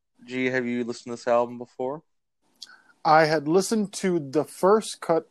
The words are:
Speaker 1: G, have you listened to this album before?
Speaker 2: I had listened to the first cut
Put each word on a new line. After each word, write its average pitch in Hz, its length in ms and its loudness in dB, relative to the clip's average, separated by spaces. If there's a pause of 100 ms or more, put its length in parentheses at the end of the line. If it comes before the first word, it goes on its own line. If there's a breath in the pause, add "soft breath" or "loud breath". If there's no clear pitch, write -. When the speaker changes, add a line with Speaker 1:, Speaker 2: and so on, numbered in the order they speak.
(260)
Speaker 1:
G, 127 220 -4
have 127 180 -2
you 120 180 -4
listened 117 220 -12
to 123 60 -12
this 117 180 -8
album 120 280 0
before? 127 460 -10 (1000 loud breath)
Speaker 2:
I 160 220 6
had 151 220 0
listened 190 460 0
to 180 260 -2
the 139 240 -2
first - 580 0
cut 160 300 -2